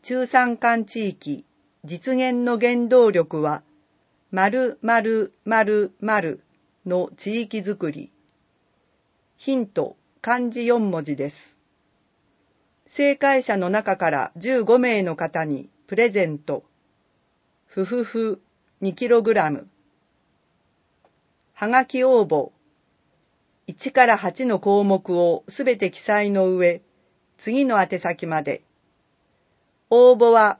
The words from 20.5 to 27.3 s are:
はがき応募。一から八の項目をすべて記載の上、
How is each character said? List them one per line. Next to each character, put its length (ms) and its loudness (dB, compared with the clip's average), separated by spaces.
は 100 -4
が 160 2
き 180 -4
応 240 4
募。 240 -2
一 260 -10
か 140 4
ら 100 4
八 300 -6
の 140 -2
項 240 2
目 360 0
を 300 2
す 140 -10
べ 120 2
て 140 -4
記 100 -14
載 300 -2
の 260 2
上、 280 2